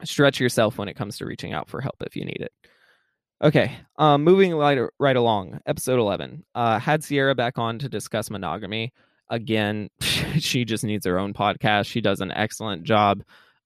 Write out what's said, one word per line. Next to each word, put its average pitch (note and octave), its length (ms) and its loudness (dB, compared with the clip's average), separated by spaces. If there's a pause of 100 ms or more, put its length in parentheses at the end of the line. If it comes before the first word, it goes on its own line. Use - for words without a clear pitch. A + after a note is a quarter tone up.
stretch C#3+ 360 2
yourself A#2+ 380 2
when G2+ 100 -6
it F#2+ 80 -10
comes G#2 220 -10
to - 80 -10
reaching - 280 -8
out - 160 -8
for - 120 -8
help - 140 -6 (100)
if - 100 -12
you - 100 -8
need - 160 -4
it. - 120 -6 (880)
Okay, C#3+ 320 4 (220)
um, D3 260 4
moving F#3 300 6
right, C#3+ 260 2 (200)
right C3+ 160 4
along, A#2 500 0
episode B2+ 340 0
eleven. F#2+ 460 -2 (100)
Uh, A#2 240 2
had D3+ 240 0
Sierra C#3 320 2
back A#2+ 220 -2
on A2+ 220 -2
to C3+ 100 -6
discuss G#2+ 400 -6
monogamy. G#2 640 -6 (360)
Again, G#2+ 640 -2
<laughs> - 40 -20 (400)
she B2 260 0
just A2 180 -2
needs G#2+ 220 -2
her F2+ 140 2
own G2+ 140 -4
podcast. G#2 540 0
She A#2 140 -6
does G2 200 0
an F#2 100 -6
excellent G#2 520 -6
job. G2+ 400 4 (420)